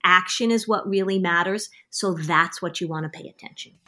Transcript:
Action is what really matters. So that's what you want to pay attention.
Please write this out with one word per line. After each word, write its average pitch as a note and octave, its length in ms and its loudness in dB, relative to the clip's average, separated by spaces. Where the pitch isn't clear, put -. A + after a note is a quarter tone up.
Action F#3 480 4
is A3 160 2
what G3+ 220 0
really F#3+ 280 2
matters. F#3 520 0
So F#3+ 220 -2
that's D#3+ 480 0
what F3 200 -6
you E3 80 -4
want D#3 140 -4
to D#3 140 -8
pay - 120 -14
attention. - 440 -18